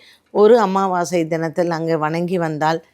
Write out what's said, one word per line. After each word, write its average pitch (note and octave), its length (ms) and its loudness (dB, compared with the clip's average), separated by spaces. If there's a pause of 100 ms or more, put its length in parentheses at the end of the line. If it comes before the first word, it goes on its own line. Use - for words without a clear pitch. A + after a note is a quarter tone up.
(320)
ஒரு G#3+ 280 6
அமாவாசை F3+ 680 -2
தினத்தில் E3 440 -2
அங்கு D#3+ 280 -2
வணங்கி E3+ 380 -2
வந்தால், D#3+ 560 -2